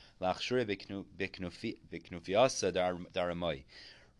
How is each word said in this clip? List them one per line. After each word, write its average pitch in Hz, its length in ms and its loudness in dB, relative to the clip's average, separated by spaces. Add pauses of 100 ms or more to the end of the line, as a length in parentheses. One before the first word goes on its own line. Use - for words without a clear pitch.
(220)
Lachshure 117 440 2
Beknu-, 98 400 -4 (120)
Beknufi-, 95 600 -4 (140)
Beknufiasa 92 840 2
Dar-, 90 220 2 (180)
Daramoi. 87 500 0 (560)